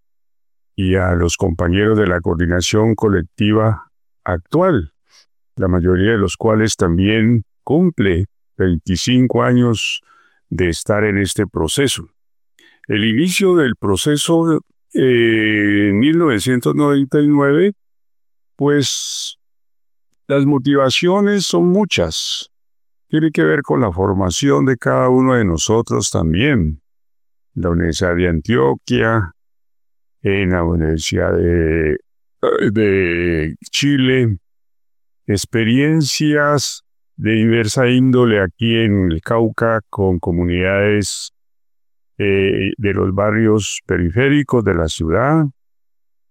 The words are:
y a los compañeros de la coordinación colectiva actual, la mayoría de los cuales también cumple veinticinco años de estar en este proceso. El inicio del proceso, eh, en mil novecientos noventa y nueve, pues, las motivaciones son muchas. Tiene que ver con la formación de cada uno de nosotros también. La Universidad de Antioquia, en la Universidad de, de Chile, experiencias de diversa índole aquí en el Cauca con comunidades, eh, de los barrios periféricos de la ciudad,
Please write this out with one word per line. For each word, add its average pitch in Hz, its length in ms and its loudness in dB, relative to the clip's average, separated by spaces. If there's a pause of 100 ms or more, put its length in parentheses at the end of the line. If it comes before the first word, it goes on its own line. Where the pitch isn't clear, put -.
(760)
y 92 200 0
a 90 180 0
los 85 220 0
compañeros 92 640 0
de 104 100 2
la 87 140 0
coordinación 90 720 0
colectiva 104 920 0 (360)
actual, 120 720 -2 (640)
la 98 100 -2
mayoría 90 440 2
de 117 60 2
los 95 200 -2
cuales 110 400 0
también 107 640 2 (200)
cumple 107 640 0 (280)
veinticinco 110 880 0
años 120 580 0 (480)
de 90 200 -2
estar 104 340 -2
en 104 140 0
este 101 300 -2
proceso. 107 600 -4 (800)
El 104 160 -2
inicio 180 520 0
del 135 200 2
proceso, 151 840 0 (320)
eh, 107 960 2
en 101 100 2
mil 151 180 2
novecientos 131 580 0
noventa 143 440 2
y 147 80 2
nueve, 147 460 2 (840)
pues, - 800 -2 (920)
las 139 180 0
motivaciones 147 1000 0
son 175 220 0
muchas. 180 840 -2 (580)
Tiene 156 220 0
que 165 120 -2
ver 156 200 0
con 143 180 -2
la 107 100 0
formación 98 760 0
de 131 120 0
cada 131 320 0
uno 131 240 2
de 120 100 2
nosotros 110 640 0
también. 87 720 0 (720)
La 87 160 -4
Universidad 85 460 -2
de 90 140 0
Antioquia, 113 1040 -2 (880)
en 98 280 0
la 87 160 0
Universidad 85 680 -2
de, 82 640 0 (760)
de 87 840 0 (160)
Chile, 131 640 0 (880)
experiencias 147 1600 0 (320)
de 107 160 -2
diversa 113 560 0
índole 123 540 4
aquí 113 340 -2
en 101 380 2
el 82 80 -6
Cauca 113 580 -2 (100)
con 95 300 -2
comunidades, 95 1120 -2 (840)
eh, 98 600 0
de 101 160 -2
los 95 220 -2
barrios 107 680 0
periféricos 117 800 0
de 101 80 0
la 82 160 -2
ciudad, 123 560 0 (840)